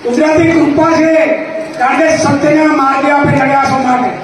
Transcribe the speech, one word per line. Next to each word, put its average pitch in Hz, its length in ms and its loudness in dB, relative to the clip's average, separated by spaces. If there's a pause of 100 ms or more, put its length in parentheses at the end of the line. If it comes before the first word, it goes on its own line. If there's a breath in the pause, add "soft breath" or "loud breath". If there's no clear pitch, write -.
કુદરતી 311 480 2
કૃપા 320 400 2
છે, 320 220 2 (640)
કારણ 254 220 0
કે 320 180 2
સત્યના 302 580 2
માર્ગે 277 360 0
આપણે 285 280 0
લડ્યા 269 240 0
છો 262 140 -2
માટે. 254 320 -2 (140)